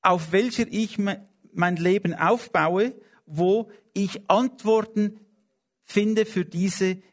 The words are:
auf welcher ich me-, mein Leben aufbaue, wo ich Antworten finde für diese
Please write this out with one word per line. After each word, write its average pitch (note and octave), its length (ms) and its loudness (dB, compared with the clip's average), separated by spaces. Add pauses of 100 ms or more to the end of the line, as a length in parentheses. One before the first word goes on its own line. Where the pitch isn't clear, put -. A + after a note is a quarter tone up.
auf F3 300 0
welcher A#3 360 0
ich G#3+ 300 -4
me-, G3 300 -4 (260)
mein F3 220 0
Leben F3 380 0
aufbaue, F#3 800 0 (320)
wo F#3 440 0 (240)
ich G3 360 -4
Antworten A3 920 0 (640)
finde G#3+ 440 0
für F#3+ 200 -4
diese F#3 560 -2 (120)